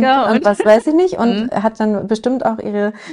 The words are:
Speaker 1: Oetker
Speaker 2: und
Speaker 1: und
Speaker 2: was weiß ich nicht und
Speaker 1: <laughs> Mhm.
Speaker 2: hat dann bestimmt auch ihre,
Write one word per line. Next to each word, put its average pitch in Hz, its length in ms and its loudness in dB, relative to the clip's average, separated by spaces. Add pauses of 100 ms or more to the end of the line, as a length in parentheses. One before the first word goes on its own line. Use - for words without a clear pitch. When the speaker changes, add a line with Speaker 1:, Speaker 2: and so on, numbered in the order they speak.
Speaker 1:
Oetker 262 260 2
Speaker 2:
und 220 80 2
Speaker 1:
und - 60 -2
Speaker 2:
was 208 200 2
weiß 320 240 4
ich 302 60 0
nicht 359 240 2
und 226 280 0
Speaker 1:
<laughs> - 60 -8
Mhm. 196 100 -2
Speaker 2:
hat 220 180 -2
dann 214 260 -2
bestimmt 220 380 -2
auch 220 140 -2
ihre, 208 340 -2 (200)